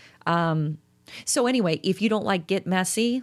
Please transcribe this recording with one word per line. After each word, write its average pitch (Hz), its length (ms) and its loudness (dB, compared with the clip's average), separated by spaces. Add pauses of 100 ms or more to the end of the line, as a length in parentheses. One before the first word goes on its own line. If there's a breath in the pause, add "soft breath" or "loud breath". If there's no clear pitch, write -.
(240 loud breath)
Um, 160 540 0 (480 loud breath)
so 254 200 2
anyway, 202 360 2
if 185 180 0
you 220 80 2
don't 214 160 0
like 180 220 -2
get 190 200 -2
messy, 220 560 0